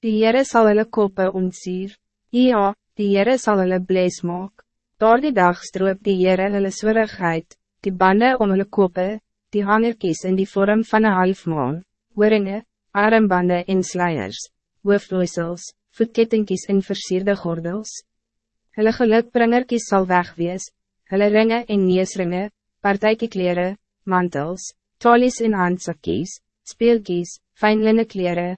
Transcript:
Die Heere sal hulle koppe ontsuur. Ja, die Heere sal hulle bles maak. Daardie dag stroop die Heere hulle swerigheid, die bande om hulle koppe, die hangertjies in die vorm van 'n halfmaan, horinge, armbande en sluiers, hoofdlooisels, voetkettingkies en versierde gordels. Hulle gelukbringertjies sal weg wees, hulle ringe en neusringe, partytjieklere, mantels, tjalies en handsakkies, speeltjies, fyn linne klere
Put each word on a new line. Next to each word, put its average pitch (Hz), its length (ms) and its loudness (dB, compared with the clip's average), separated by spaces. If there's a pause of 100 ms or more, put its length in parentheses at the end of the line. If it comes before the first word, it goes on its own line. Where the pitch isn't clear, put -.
Die 214 180 -2
Heere 233 240 2
sal 233 240 2
hulle 214 180 2
koppe 196 460 -2
ontsuur. 185 640 -6 (360)
Ja, 233 420 2 (240)
die 202 180 0
Heere 220 220 2
sal 208 220 0
hulle 185 200 0
bles 180 440 -2
maak. 180 420 -10 (340)
Daardie 247 320 4
dag 180 320 2
stroop 190 400 -4
die 196 220 0
Heere 185 260 0
hulle 196 200 -2
swerigheid, 208 840 -2 (300)
die 196 100 -2
bande 196 380 4 (100)
om 196 80 0
hulle 196 160 0
koppe, 190 520 -2 (360)
die 208 80 0
hangertjies 214 640 0
in 185 80 0
die 190 120 0
vorm 208 360 0
van 220 220 2
'n 208 140 2
halfmaan, 165 640 -2 (320)
horinge, 208 480 0 (280)
armbande 190 760 2
en 190 160 0
sluiers, 160 680 -6 (340)
hoofdlooisels, 180 920 -4 (220)
voetkettingkies 226 720 0
en 196 120 2
versierde 190 540 -4
gordels. 170 560 -8 (840)
Hulle 214 160 2
gelukbringertjies 233 960 0
sal 190 180 2
weg 180 280 -2
wees, 175 360 -6 (380)
hulle 202 200 2
ringe 226 380 2
en 196 200 2
neusringe, 185 640 -2 (340)
partytjieklere, 202 960 -2 (280)
mantels, 180 680 -4 (260)
tjalies 240 420 2
en 220 120 0
handsakkies, 175 880 -4 (220)
speeltjies, 202 760 -2 (140)
fyn 214 300 0
linne 220 220 2
klere 180 520 -4